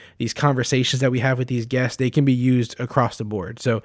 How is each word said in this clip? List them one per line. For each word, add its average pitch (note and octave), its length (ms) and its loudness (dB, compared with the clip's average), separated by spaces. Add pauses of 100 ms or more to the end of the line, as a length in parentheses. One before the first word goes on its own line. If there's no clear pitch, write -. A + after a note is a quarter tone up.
(180)
these A#2 160 -4
conversations C3 680 0
that C3 100 2
we B2+ 100 -2
have B2+ 180 0
with B2+ 100 -4
these A#2+ 160 -2
guests, B2+ 320 -2
they B2+ 140 0
can C#3+ 160 2
be C#3 60 4
used B2 460 2
across B2 380 0
the A#2 80 -8
board. G#2+ 340 -8
So, A2+ 260 0